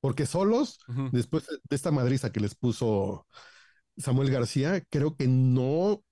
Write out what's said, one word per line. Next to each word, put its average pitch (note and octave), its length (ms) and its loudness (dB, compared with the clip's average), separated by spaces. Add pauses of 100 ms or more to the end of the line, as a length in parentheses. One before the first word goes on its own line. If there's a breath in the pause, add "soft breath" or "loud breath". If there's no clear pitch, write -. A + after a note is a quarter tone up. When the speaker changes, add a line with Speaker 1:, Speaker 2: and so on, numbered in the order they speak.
Speaker 1:
Porque C#3 260 -2
solos, G#3+ 520 0 (100)
Speaker 2:
Ujú. C3 240 -4
Speaker 1:
después B2+ 340 -2
de - 300 -6
esta D#3+ 140 -2
madriza C3 420 0
que G#2+ 80 -4
les G#2 140 -2
puso G#2+ 720 -2 (720 loud breath)
Samuel C3 340 0
García, C3+ 600 0
creo D3 260 -2
que C#3 100 -2
no C3 840 2